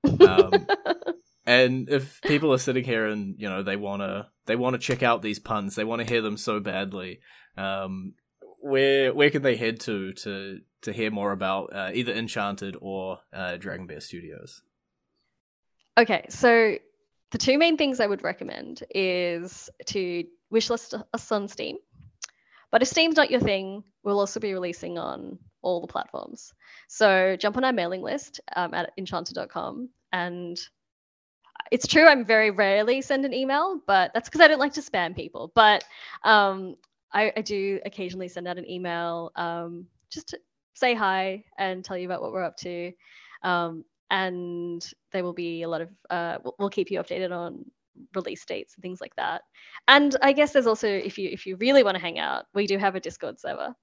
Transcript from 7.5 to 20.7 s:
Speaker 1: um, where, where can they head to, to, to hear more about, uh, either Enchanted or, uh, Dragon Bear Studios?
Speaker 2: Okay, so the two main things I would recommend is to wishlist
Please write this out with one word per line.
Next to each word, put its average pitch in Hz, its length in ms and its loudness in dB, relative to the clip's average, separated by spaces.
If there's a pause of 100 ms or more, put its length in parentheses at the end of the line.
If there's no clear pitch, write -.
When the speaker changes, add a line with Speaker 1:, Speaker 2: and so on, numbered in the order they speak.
Speaker 1:
um, 95 580 -8 (460)
where, 135 540 2
where 143 160 4
can 143 120 -2
they 127 140 2
head 113 240 -2
to, 95 340 -6
to, 98 440 -10 (240)
to 107 100 -8
hear 107 200 -2
more 101 180 -2
about, 95 420 -2
uh, 98 220 -6
either 120 180 -2
Enchanted 101 680 -6
or, 95 400 -8 (120)
uh, 90 240 -6
Dragon 90 300 -10
Bear 78 140 -12
Studios? - 600 -16 (1300)
Speaker 2:
Okay, 226 340 2
so 233 460 4 (540)
the 233 80 -6
two 262 200 2
main 330 180 4
things 269 240 0
I 214 60 4
would 202 180 -2
recommend - 580 -8 (120)
is 180 720 -2 (180)
to 175 380 -4 (280)
wishlist 226 480 -2 (120)